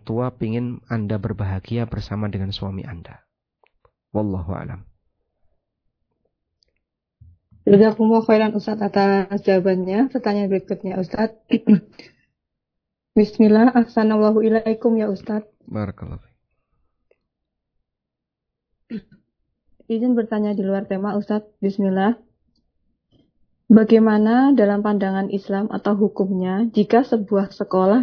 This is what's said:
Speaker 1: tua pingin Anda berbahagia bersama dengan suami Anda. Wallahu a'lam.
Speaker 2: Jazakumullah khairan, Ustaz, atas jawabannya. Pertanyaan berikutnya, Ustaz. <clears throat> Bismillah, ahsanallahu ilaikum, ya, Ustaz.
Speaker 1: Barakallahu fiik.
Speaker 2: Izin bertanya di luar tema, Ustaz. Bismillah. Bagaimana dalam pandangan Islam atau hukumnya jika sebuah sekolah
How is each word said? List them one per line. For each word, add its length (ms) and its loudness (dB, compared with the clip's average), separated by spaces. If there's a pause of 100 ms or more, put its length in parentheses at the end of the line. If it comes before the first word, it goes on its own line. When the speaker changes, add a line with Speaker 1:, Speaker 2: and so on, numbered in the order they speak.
Speaker 1:
tua 240 -4
pingin 480 -6 (100)
Anda 300 -4
berbahagia 720 -6
bersama 400 -6
dengan 240 -6
suami 320 -8
Anda. 400 -18 (880)
Wallahu 400 -4
a'lam. 320 -12 (2750)
Speaker 2:
Jazakumullah 600 4
khairan, 280 2
Ustaz, 240 -6
atas 640 0
jawabannya. 720 0
Pertanyaan 400 -4
berikutnya, 480 -6
Ustaz. 320 -4 (160)
<clears throat> 1700 -4
Bismillah, 560 6
ahsanallahu 720 2
ilaikum, 560 0
ya, 80 -2
Ustaz. 400 -8 (160)
Speaker 1:
Barakallahu 560 -10
fiik. 160 -20 (3500)
Speaker 2:
Izin 240 -2
bertanya 400 -2
di 80 -4
luar 240 -4
tema, 320 -4
Ustaz. 240 -4 (160)
Bismillah. 640 -2 (1500)
Bagaimana 880 4
dalam 240 2
pandangan 480 -2
Islam 400 -6
atau 240 -4
hukumnya 800 -2
jika 320 2
sebuah 480 -2
sekolah 500 0